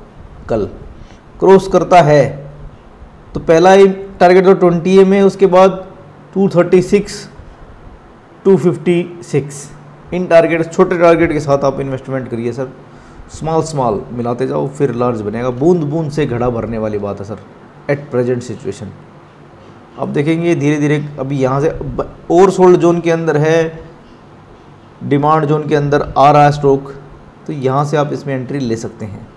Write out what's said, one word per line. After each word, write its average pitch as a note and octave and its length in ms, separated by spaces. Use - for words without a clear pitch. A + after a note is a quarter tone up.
कल G#2+ 200
Cross F#3 280
करता F3 340
है D3 260
तो E3 60
पहला E3 320
ही G3 160
target F3+ 260
तो F#3+ 100
ट्वेंटी F3 400
ईएमए, F#3+ 260
उसके F#3+ 260
बाद F#3 380
टू F#3+ 160
थर्टी F3 320
सिक्स, - 460
टू F#3+ 120
फिफ्टी E3+ 680
सिक्स, - 460
इन F3+ 140
target, E3 380
छोटे F3+ 320
target E3 340
के D3+ 80
साथ C#3 240
आप C3+ 160
investment C3 500
करिए A#2 220
sir, B2+ 180
Small D#3+ 320
small B2 380
मिलाते B2 360
जाओ, C#3+ 200
फिर C3+ 280
large A#2+ 260
बनेगा, A2+ 300
बूंद D#3+ 320
बूंद D3+ 280
से D3+ 140
घड़ा A#2+ 240
भरने A2+ 280
वाली G#2+ 200
बात G2+ 220
है G2 60
sir, G2+ 140
at C#3+ 100
present B2 300
situation। G2 440
अब C3+ 140
देखेंगे E3 420
धीरे C#3+ 220
धीरे, D3 260
अभी C3+ 200
यहाँ C3 220
से D#3 80
ब-, - 400
ओवरसोल्ड F3+ 480
zone E3+ 220
के E3 100
अंदर E3 260
है, D#3+ 500
demand D3 420
zone D3+ 220
के D3+ 80
अंदर C#3+ 320
आ C3+ 140
रहा D3 140
है C#3+ 60
stock, C#3 420
तो D#3+ 60
यहाँ C#3 320
से D3 120
आप C#3+ 160
इसमें C3+ 220
entry C3 240
ले A#2 180
सकते - 280
हैं। G#2 320